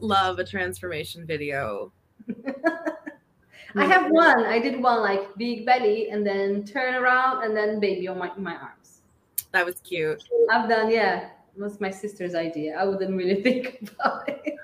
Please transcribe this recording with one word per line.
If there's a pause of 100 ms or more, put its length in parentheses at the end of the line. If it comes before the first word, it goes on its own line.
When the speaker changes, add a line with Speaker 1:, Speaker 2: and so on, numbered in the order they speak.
Speaker 1:
love
a
transformation
video. (360)
Speaker 2:
<laughs> (1400)
I
have
one.
I
did
one,
like,
big
belly
and
then
turn
around
and
then
baby
on
my,
in
my
arms. (500)
Speaker 1:
That
was
cute. (260)
Speaker 2:
I've
done,
yeah. (280)
It
was
my
sister's
idea.
I
wouldn't
really
<laughs>
think (160)
about
it.